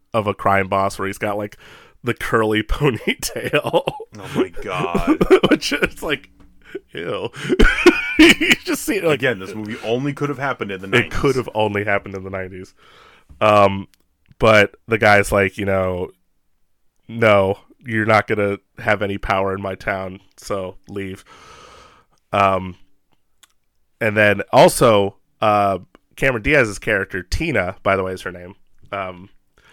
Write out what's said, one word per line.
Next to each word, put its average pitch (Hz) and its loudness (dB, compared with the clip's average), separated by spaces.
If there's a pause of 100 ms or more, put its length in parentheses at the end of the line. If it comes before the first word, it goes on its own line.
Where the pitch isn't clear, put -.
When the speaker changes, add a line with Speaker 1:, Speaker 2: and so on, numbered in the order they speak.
(140)
Speaker 1:
of 104 -2
a 101 -2
crime 98 2
boss 98 -2
where 98 -4
he's 98 -8
got, 104 -6
like, 104 -10 (460)
the 117 -2
curly 110 0
<laughs> - -
ponytail. - -4
Speaker 2:
Oh - -4 (300)
my - -2
God. - -4 (160)
Speaker 1:
<laughs> - 4
Which - -2
is - -4
like, 156 -6 (640)
ew. 90 -8
<laughs> - -16 (800)
You 320 4 (140)
just 302 -4
see 269 -2
it, 180 -4
like, 147 2
Speaker 2:
Again, 117 0
this 95 -12
movie 107 -10
only 127 -2
could 143 -6
have 135 -8
happened 123 -6
in 92 -10
the 98 -12
Speaker 1:
It 95 -12
Speaker 2:
nineties. 107 0
Speaker 1:
could 135 0
have 120 -6
only 104 -2
happened 101 -4
in 95 -12
the 95 -12
nineties. 92 -12 (640)
Um, 101 6 (520)
but 107 6 (120)
the 113 0
guy's 104 4
like, 98 2
you 104 -6
know, 92 -2 (960)
"No, 104 2 (260)
you're 110 -2
not 107 2
gonna 101 -2 (200)
have 107 -2
any 101 -2
power 98 -2
in 98 -8
my 95 -8
town, 95 -8 (160)
so 95 -8 (140)
leave." 98 -12 (1080)
Um, 95 0 (1300)
and 107 -2
then 101 4 (100)
also, 113 6 (240)
uh, 104 2 (380)
Cameron 127 -2
Diaz's 123 2
character, 98 -4
Tina, 107 -4
by 98 2
the 95 0
way, 92 -6
is 92 -10
her 92 -10
name. 90 -18 (360)
Um, 92 -10 (440)